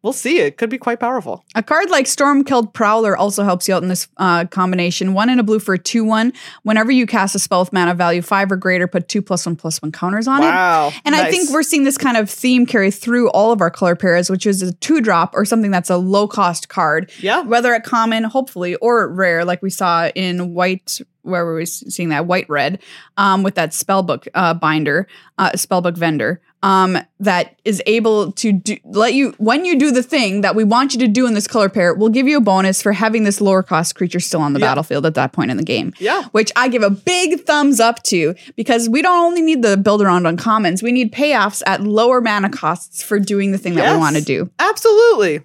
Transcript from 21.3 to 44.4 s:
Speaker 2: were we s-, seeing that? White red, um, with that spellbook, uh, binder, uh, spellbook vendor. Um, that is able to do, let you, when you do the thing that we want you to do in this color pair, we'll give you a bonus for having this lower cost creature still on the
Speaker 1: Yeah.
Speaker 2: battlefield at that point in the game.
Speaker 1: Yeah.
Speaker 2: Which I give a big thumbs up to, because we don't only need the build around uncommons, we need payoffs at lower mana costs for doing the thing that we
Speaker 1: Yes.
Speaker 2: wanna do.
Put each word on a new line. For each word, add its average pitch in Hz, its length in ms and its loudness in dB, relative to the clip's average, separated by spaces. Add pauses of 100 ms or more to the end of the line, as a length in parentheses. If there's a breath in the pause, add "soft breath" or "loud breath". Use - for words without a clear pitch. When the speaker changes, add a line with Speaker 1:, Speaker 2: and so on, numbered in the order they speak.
Speaker 2:
were 165 100 -4
we 160 60 -4
s-, - 260 -10
seeing 170 220 -4
that? 151 160 -2
White 180 240 -2
red, 147 320 -2 (340 loud breath)
um, 196 260 2
with 196 120 -2
that 170 160 -2
spellbook, 185 640 -2
uh, 170 180 0
binder, 156 560 0 (300 soft breath)
uh, 185 140 0
spellbook 175 440 -2
vendor. 160 460 -2 (200)
Um, 190 340 2 (240)
that 185 460 -2
is 202 180 -2
able 214 480 2
to - 180 -2
do, 196 360 -2
let 214 260 0
you, 269 240 0
when 254 300 0
you 339 120 2
do 294 120 4
the 254 120 2
thing 214 380 -2
that 196 160 0
we 220 80 2
want 254 300 2
you 240 60 -4
to 254 80 2
do 247 180 2
in 226 80 0
this 208 120 -2
color 208 220 0
pair, 180 240 2
we'll 214 160 0
give 254 180 2
you 294 120 2
a - 20 2
bonus 190 400 2
for 202 140 0
having 220 300 0
this 202 180 0
lower 190 200 2
cost 165 340 -2
creature 175 220 -2
still 170 220 -4
on 147 140 0
the 139 60 0
Speaker 1:
Yeah. 135 80 2
Speaker 2:
battlefield 135 360 -2
at 160 80 0
that 135 220 -2
point - 160 -2
in 104 80 -4
the - 40 -4
game. - 360 -4
Speaker 1:
Yeah. 349 240 -2 (100)
Speaker 2:
Which 214 240 0
I 247 120 2
give 240 140 0
a 202 60 4
big 349 560 0
thumbs 285 360 2
up 233 240 2
to, 170 300 0 (220 loud breath)
because 233 320 0
we 262 140 0
don't 349 240 4
only 349 160 0
need 320 180 2
the 208 160 2
build 202 240 2
around 180 240 2
uncommons, 202 580 0
we 233 80 -2
need 240 220 0
payoffs 247 540 0
at 196 160 -2
lower 226 400 2
mana 208 260 0
costs - 540 -6
for 208 180 -2
doing 196 320 0
the 190 60 -2
thing 180 160 -6
that 165 80 2
we 220 80 4
Speaker 1:
Yes. - 100 2
Speaker 2:
wanna 302 220 2
do. - 260 -4 (100)